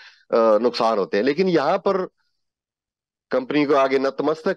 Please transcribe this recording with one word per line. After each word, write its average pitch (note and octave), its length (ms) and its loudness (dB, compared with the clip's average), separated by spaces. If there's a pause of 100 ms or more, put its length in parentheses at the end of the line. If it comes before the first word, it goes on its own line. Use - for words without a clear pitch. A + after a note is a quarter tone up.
(320)
अ, A2+ 300 4
नुकसान A#2 360 0
होते G2 200 -2
हैं। G#2 60 0
लेकिन D3+ 240 0
यहाँ E3 300 0
पर F#3 280 -4 (1300)
कंपनी C3+ 340 0
को C#3+ 80 0
आगे C3+ 260 2
नतमस्तक D3 580 -4